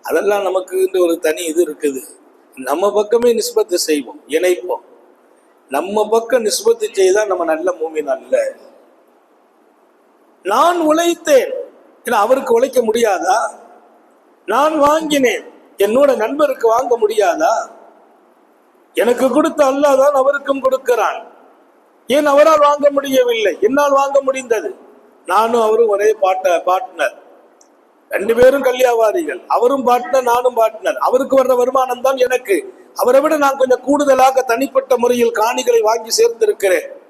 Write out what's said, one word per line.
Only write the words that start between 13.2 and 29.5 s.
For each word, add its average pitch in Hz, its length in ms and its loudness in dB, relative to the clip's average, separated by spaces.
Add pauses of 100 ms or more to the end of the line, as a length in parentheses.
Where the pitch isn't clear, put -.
"நான் 285 300 0
வாங்கினேன்", 285 640 0 (340)
என்னோட 240 380 2
நண்பருக்கு 262 520 -2
வாங்க 240 300 0
முடியாதா? 202 560 0 (1400)
எனக்கு 240 340 0
கொடுத்த 302 340 0
அல்லாஹ் 277 380 2
தான் 285 180 2
அவருக்கும் 277 460 -2
கொடுக்கிறான், 220 540 -2 (880)
ஏன் 294 240 2
அவரால் 302 360 4
வாங்க 294 220 0
முடியவில்லை? 254 680 0
என்னால் 277 400 2
வாங்க 277 220 0
முடிந்தது. 240 500 -4 (560)
நானும் 226 360 2
அவரும் 220 280 2
ஒரே 202 220 0
பாட்ட-, 185 480 0
பார்ட்னர், 180 540 -2 (920)
ரெண்டு 208 240 -2
பேரும் 262 320 4
கல்யாவாரிகள், 226 800 0
அவரும் 240 400 0